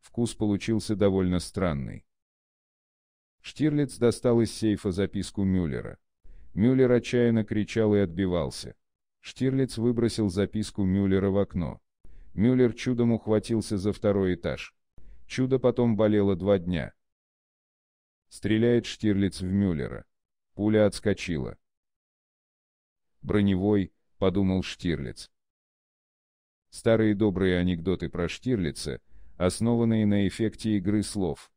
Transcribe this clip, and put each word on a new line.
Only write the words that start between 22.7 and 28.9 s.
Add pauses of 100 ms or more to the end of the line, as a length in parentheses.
"Броневой", (240)
подумал
Штирлиц. (1400)
Старые
добрые
анекдоты
про
Штирлица, (340)